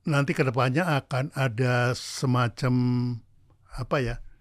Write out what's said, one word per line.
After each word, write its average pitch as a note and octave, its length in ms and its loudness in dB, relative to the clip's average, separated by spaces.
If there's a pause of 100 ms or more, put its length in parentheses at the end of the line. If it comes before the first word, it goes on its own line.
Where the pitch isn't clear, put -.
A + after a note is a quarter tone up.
nanti C#3+ 300 2
kedepannya C3 500 0
akan C#3+ 500 -2
ada B2 600 2
semacam, B2 800 0 (960)
apa B2+ 300 -4
ya, A#2 160 -2 (240)